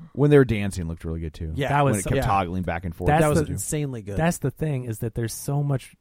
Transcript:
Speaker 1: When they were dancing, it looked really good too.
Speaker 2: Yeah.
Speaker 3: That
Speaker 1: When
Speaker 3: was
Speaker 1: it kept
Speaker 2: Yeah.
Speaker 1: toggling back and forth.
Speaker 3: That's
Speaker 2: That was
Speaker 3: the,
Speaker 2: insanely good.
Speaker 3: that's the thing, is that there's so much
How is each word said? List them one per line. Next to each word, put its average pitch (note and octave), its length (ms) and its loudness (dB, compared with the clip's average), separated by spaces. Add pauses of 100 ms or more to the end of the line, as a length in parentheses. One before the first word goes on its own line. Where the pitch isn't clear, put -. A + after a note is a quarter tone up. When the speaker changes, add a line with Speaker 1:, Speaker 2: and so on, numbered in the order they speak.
(140)
Speaker 1:
When D3 160 4
they C#3+ 80 10
were C3+ 60 10
dancing, G2+ 400 -2
it D#2+ 40 -6
looked E2 160 -10
really E2 160 -6
good E2 140 -8
too. D#2+ 220 -8
Speaker 2:
Yeah. C#3 140 -2
Speaker 3:
That C#3+ 140 4
Speaker 1:
When C3+ 100 4
Speaker 3:
was F#2+ 120 -2
Speaker 1:
it - 20 -2
kept - 80 0
Speaker 2:
Yeah. C3 100 0
Speaker 1:
toggling F#2 360 0
back E2+ 220 -4
and E2+ 100 -6
forth. F2+ 140 -4
Speaker 3:
That's D#3 160 6
Speaker 2:
That D3+ 40 4
was - 140 2
Speaker 3:
the, - 100 -6
Speaker 2:
insanely C3+ 500 -6
good. G2 140 -10
Speaker 3:
that's E3 220 0
the C3+ 140 -2
thing, C#3 320 -4
is A2+ 160 -8
that A#2 160 -6
there's A#2 180 -4
so D3 300 -4
much C#3 360 -4